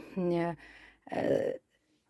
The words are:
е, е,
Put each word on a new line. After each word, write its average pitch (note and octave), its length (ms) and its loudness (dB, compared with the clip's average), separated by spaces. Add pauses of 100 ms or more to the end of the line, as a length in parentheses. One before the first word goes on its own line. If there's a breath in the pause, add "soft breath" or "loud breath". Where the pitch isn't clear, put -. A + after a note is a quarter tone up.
(180 loud breath)
е, E3+ 380 2 (560 soft breath)
е, - 480 2 (500)